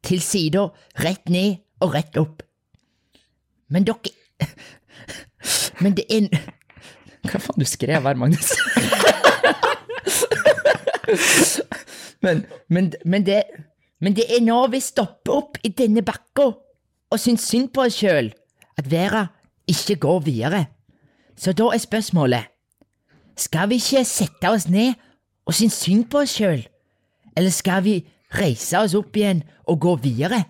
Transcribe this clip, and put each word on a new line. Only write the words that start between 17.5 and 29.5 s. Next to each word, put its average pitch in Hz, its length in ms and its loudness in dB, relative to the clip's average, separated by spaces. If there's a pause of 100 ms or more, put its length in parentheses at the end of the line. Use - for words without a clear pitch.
på 269 120 -2
oss 247 160 0
selv, 147 340 2 (460)
at 135 100 -6
verden 185 400 0 (400)
ikke 190 280 -2
går 151 240 0
videre. 143 460 0 (720)
Så - 160 -2
da 220 180 2
er 214 100 0
spørsmålet, 156 640 0 (920)
skal 180 320 -2
vi 254 60 2
ikke 254 300 0
sette - 460 -2
oss 185 180 0
ned 226 240 2 (540)
og 170 60 -2
synes 214 200 2
synd 208 320 0
på 285 160 0
oss - 160 -2
selv, 160 260 0 (680)
eller 180 200 2
skal 185 340 0
vi 202 140 2 (340)
reise 165 480 -2
oss 202 160 0
opp 208 220 -2
igjen 196 260 2 (180)